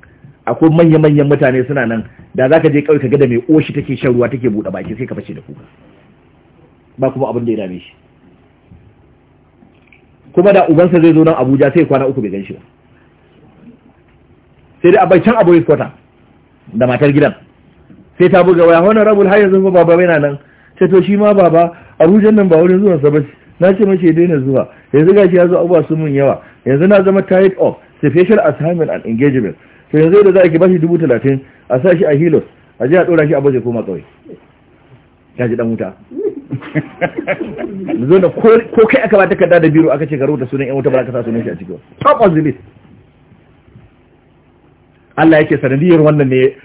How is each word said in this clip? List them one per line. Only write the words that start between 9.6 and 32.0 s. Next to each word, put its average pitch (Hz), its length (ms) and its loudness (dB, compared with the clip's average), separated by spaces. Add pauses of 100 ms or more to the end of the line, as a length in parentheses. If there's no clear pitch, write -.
Kuma 196 200 2
da 180 140 2
ubansa 165 340 2
zai 165 120 4
zo 160 100 4
nan 160 140 2
Abuja 135 360 0
sai 160 120 2
kwana 135 220 -2
uku 131 140 -4
bai 104 80 -6
gan 98 160 -10
shi - 80 -14
ba. - 60 -20 (2250)
Sai 175 100 2
dai 196 120 4
a - 40 -2
bai 185 140 4
can 220 180 0
a 214 60 4
boys 170 200 4
quarter 117 260 -2 (840)
da 120 140 -2
matar 143 260 0
gidan. - 220 0 (840)
Sai 180 100 4
ta 180 140 4
buga 175 220 2
waya, 165 160 4
"Honorable, 208 460 2
har 196 120 2
yanzu 190 240 2
fa 190 80 0
baba 170 300 2
yana 170 180 0
nan." 143 200 -4 (400)
Sai, 185 100 0
"To, 185 120 2
shi 196 160 0
ma 208 160 2
baba, 170 380 2 (280)
Abuja 202 340 4
nan 202 140 2
ba 165 100 4
wurin 180 220 2
zuwan 190 220 0
sa 147 80 2
ba 151 120 0
ce. 139 60 -6 (320)
Na 185 140 2
ce 202 120 -2
mace 190 200 0
ya 160 80 2
daina 170 260 0
zuwa. 131 280 -2 (260)
Yanzu 160 200 4
gashi 190 220 2
ya 175 120 4
zo 175 120 0
abubuwa 170 280 0
sun 160 120 -4
mun 156 140 -4
yawa. 139 280 -2 (240)
Yanzu 139 220 0
na 196 160 4
zama 196 180 0
tied 190 400 0
up, 147 180 -2 (200)
special 180 400 0
assignment 160 500 -2
and 90 160 -8
engagement. 117 500 -2 (360)
To, 147 60 0
yanzu 165 200 2
yadda 196 160 4
za 190 120 2
a 175 40 2
ki 160 80 0
bashi 185 220 2
dubu 170 180 -2
talatin, 135 420 -2 (300)
a 127 120 -2
sa 175 140 2
shi 170 100 0